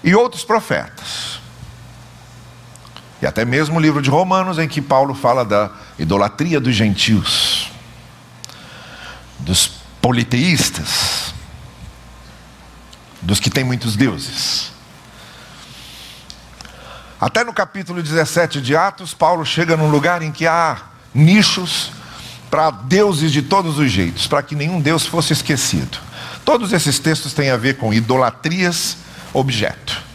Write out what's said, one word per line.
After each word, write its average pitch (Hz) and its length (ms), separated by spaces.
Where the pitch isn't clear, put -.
E 175 120
outros 233 300
profetas, - 960
e - 40
até - 160
mesmo 147 360
o - 20
livro 151 220
de 135 80
Romanos, 185 480
em 160 100
que 151 140
Paulo 139 320
fala 127 320
da 101 240
idolatria 101 600
dos 127 140
gentios. - 960
Dos 87 260
politeístas, 123 1300
dos 185 180
que - 120
têm 135 140
muitos 120 320
deuses. - 760
Até 220 240
no 233 80
capítulo 180 500
dezessete 156 580
de 135 160
Atos, 185 380
Paulo 165 320
chega 165 300
num 156 140
lugar 160 320
em 156 100
que 160 140
há 160 360
nichos 180 760
pra 156 200
deuses 156 640
de 143 100
todos 165 360
os 143 120
jeitos, 92 360
pra 143 160
que - 120
nenhum 156 260
deus 151 260
fosse 165 260
esquecido. 127 680
Todos 240 280
esses 156 260
textos 151 340
têm 139 180
a 127 60
ver 131 220
com 110 160
idolatrias 131 1040
objeto. 127 680